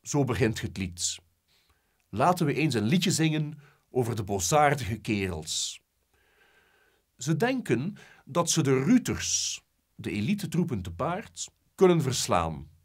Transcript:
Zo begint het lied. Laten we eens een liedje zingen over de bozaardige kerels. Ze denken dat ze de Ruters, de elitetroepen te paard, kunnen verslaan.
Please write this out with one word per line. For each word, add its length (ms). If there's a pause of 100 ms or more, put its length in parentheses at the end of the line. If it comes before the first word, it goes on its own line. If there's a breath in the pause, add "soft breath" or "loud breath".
Zo 220
begint 360
het 160
lied. 420 (880)
Laten 380
we 80
eens 200
een 120
liedje 240
zingen 480 (320 soft breath)
over 260
de 80
bozaardige 720
kerels. 840 (1400 soft breath)
Ze 200
denken 600 (280 loud breath)
dat 260
ze 120
de 200
Ruters, 800 (320)
de 160
elitetroepen 720
te 100
paard, 580 (240)
kunnen 280
verslaan. 680 (160)